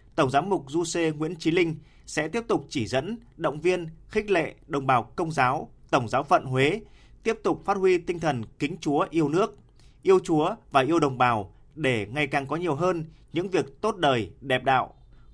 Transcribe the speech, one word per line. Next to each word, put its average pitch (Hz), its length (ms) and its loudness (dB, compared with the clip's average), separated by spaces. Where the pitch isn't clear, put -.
Tổng 139 140 2
giám 147 180 2
mục 165 200 -2
Du 165 160 -2
Sê 165 260 0
Nguyễn 156 260 -6
Chí 160 140 -2
Linh 165 260 2
sẽ 156 220 -4
tiếp 226 200 -4
tục - 200 0
chỉ 113 180 -2
dẫn, 143 320 -4
động 151 240 -4
viên, 175 280 0
khích 214 220 -4
lệ 165 240 0
đồng 139 200 -4
bào 123 300 2
Công 165 160 -2
giáo, 147 380 0
Tổng 127 180 2
giáo 127 140 0
phận 160 220 2
Huế 135 360 0
tiếp 220 220 0
tục 175 200 -2
phát 202 120 0
huy 185 220 2
tinh 170 220 -6
thần 135 240 -2
kính 151 220 -4
Chúa, 156 300 0
yêu 156 180 2
nước, 190 280 0
yêu 185 220 6
Chúa 165 300 0
và 135 100 4
yêu 156 180 2
đồng 135 200 2
bào 117 360 2
để 127 320 0
ngày 143 200 -4
càng 139 200 -2
có 147 100 -4
nhiều 170 180 -2
hơn 170 300 0
những 180 180 -4
việc 147 300 -2
tốt 214 160 -2
đời, 127 340 0
đẹp 127 240 -2
đạo, 131 300 0